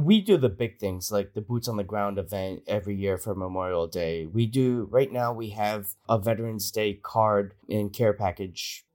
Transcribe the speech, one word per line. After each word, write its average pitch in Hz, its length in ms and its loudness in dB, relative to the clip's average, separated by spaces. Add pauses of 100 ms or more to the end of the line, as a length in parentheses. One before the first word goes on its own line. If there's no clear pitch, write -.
We 202 180 8
do 196 180 6
the 127 120 4
big 95 300 -4
things 92 320 -4
like 101 220 0
the 107 80 -4
Boots 117 260 -4
on 113 100 -2
the 101 60 -2
Ground 101 340 -2
event 95 500 -6
every 101 280 -2
year 98 220 0
for 98 180 -6
Memorial 92 520 -2
Day. 82 380 -2
We 110 220 2
do, 123 420 2
right 131 220 4
now 120 200 0
we 113 200 -8
have 104 380 -2 (200)
a 113 80 4
Veterans 110 540 -2
Day 107 300 -2
card 104 520 2 (160)
and 104 240 -2
care 113 180 4
package 95 840 -4